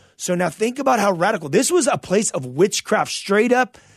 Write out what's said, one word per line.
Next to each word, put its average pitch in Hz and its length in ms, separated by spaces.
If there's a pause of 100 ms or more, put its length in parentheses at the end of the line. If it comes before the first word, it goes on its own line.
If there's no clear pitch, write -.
(160)
So - 180
now 175 160
think 240 280
about 262 220
how 202 120
radical. 175 360
This 196 220
was 339 160
a 226 120
place 196 340
of 139 140
witchcraft. 165 640
Straight 214 420
up, 247 260 (180)